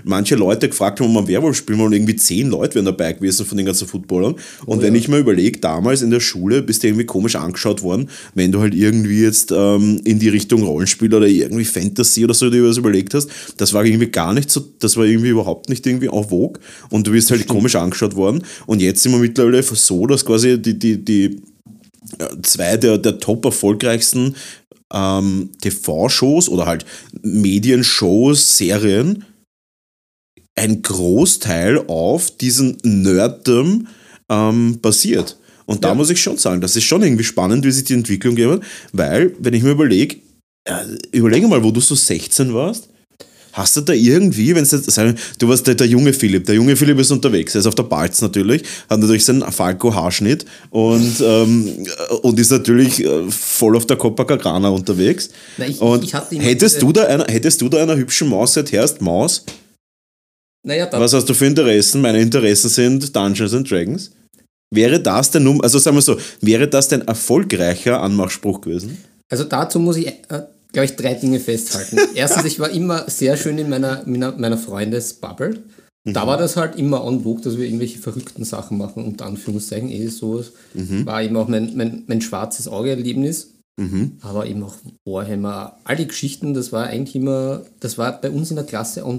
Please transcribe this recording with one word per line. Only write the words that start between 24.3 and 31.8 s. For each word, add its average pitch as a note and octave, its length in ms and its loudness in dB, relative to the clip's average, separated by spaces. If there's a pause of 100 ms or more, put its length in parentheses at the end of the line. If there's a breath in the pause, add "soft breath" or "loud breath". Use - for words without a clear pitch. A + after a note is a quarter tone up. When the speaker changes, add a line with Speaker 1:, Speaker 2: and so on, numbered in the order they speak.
Speaker 1:
ähm, F#2+ 580 0 (100)
T-V-Shows B2+ 880 0
oder F2 180 0
halt E2+ 180 -4 (380 loud breath)
Medienshows, G#2+ 1300 2
Serien, G#2 680 0 (1300)
ein G#2+ 260 0
Großteil F#2+ 1080 0